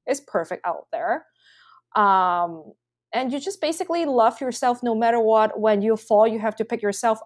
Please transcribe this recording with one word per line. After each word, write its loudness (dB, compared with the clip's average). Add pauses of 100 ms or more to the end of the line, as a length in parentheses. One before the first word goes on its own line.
is -2
perfect -6
out -8
there. -4 (720)
Um, 2 (400)
and -4
you -4
just -8
basically -2
love 2
yourself -4
no 0
matter 0
what. 2
When 2
you 2
fall, 2
you -2
have -4
to -2
pick -6
yourself -2